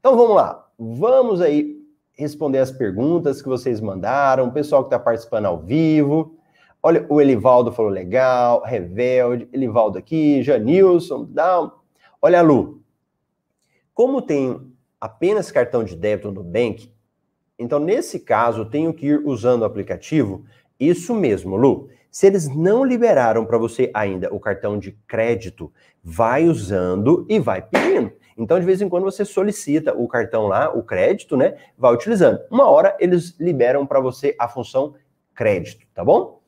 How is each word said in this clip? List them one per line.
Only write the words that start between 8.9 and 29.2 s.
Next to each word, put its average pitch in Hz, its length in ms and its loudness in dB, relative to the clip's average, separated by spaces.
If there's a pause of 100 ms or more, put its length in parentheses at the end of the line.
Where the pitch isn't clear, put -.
Elivaldo 113 440 -2
aqui, 147 460 0
Janilson, 147 880 2
dá 175 320 0
um... - 80 -8 (500)
Olha, 175 220 6
Lu, 143 400 2 (1120)
como 254 260 2
tenho 135 520 -4 (280)
apenas 185 520 -2
cartão 123 320 0
de 92 100 -12
débito 104 380 -4
no 95 100 -14
Nubank, 107 500 -6 (640)
então 120 220 -4
nesse 190 420 -4
caso 113 420 0
eu 104 40 -8
tenho 151 260 -4
que 147 140 -8
ir 147 180 0
usando 123 380 0
o - 20 0
aplicativo? 98 800 -4 (340)
Isso 170 360 0
mesmo, 98 420 -2
Lu. 120 320 2 (220)
Se - 160 0
eles 196 220 2
não 180 360 0
liberaram 147 640 2
pra 117 100 -2
você 113 380 -2
ainda 98 400 -4
o 98 60 -8
cartão 104 380 -6
de 98 140 -12 (140)
crédito, 113 680 -6 (300)
vai 113 420 0
usando 104 840 0
e 214 100 0
vai 101 240 -4
pedindo. 277 500 -2 (240)
Então, 113 220 0
de 175 80 -2
vez 190 160 0
em 202 60 -4
quando, 180 160 -2
você 196 200 -4